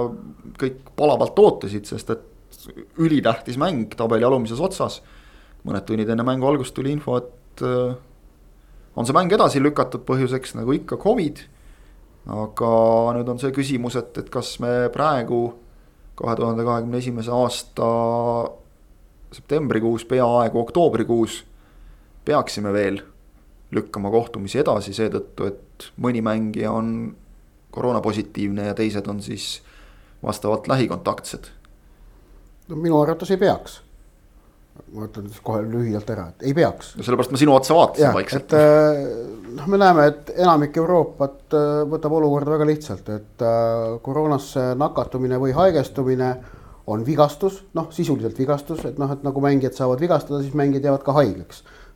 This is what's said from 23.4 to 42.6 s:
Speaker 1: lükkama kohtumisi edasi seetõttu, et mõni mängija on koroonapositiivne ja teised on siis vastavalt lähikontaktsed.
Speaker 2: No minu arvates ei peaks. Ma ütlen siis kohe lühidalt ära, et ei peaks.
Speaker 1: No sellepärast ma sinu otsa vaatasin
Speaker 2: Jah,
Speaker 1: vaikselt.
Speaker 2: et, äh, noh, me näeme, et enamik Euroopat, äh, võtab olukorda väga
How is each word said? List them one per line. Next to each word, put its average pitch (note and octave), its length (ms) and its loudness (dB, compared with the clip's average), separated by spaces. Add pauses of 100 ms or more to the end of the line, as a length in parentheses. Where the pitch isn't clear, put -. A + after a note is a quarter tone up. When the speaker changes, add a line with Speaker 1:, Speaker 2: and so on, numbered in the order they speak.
Speaker 1:
lükkama G2+ 400 -6
kohtumisi G#2 500 -2
edasi G#2 320 0
seetõttu, G#2 540 -4
et - 480 -14
mõni A#2+ 260 -2
mängija A2 520 -2
on A2+ 200 -4 (720)
koroonapositiivne G#2 1000 -4
ja G#2 80 -4
teised G#2 340 -4
on G#2 140 -6
siis A2 380 -10 (580)
vastavalt G#2+ 500 -4
lähikontaktsed. - 840 -4 (1160)
Speaker 2:
No D#3+ 100 -10
minu E3 220 2
arvates E3 320 0
ei F#3+ 60 2
peaks. - 420 0 (1080)
Ma G#2 200 -12
ütlen G#2+ 220 -12
siis - 160 -18
kohe G#2+ 180 -2
lühidalt A2+ 480 -2
ära, G#2 200 -6
et - 160 -20
ei C#3 100 2
peaks. - 400 0
Speaker 1:
No - 80 -10
sellepärast B2 300 0
ma C3 80 0
sinu D3+ 120 8
otsa C3+ 220 6
vaatasin D3+ 300 6
Speaker 2:
Jah, B2 100 4
Speaker 1:
vaikselt. C3+ 300 -2
Speaker 2:
et, - 80 -8
äh, D3 1000 4
noh, C#3+ 160 -10
me G3 100 2
näeme, F3+ 300 8
et D3 300 -2
enamik D#3 420 4
Euroopat, D#3+ 720 0
äh, D3 160 2 (180)
võtab D3+ 320 -2
olukorda D3 380 2
väga D3+ 120 2